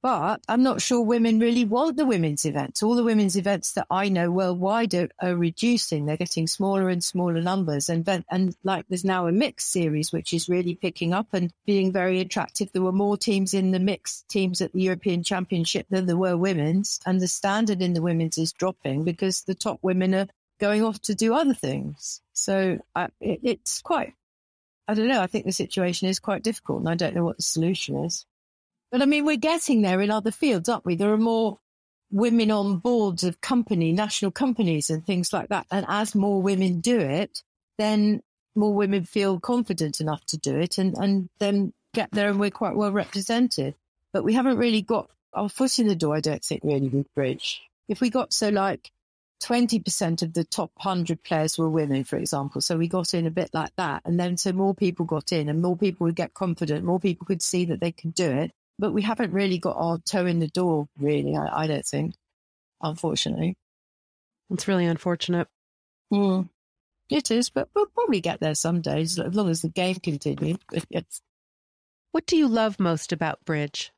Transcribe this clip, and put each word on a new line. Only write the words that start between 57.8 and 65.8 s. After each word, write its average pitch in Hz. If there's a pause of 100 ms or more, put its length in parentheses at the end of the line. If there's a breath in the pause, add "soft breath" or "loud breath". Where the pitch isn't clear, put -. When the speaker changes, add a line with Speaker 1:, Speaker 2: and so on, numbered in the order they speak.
Speaker 1:
they 170
could 165
do 175
it. 139 (260)
But 196
we 202
haven't 220
really 190
got 175
our 165
toe 180
in 170
the 160
door, 160 (100)
really, 143
I, 151
I -
don't 143
think, 151 (640)
unfortunately. 160 (920)
Speaker 2:
It's 185
really 180
unfortunate. 170 (640)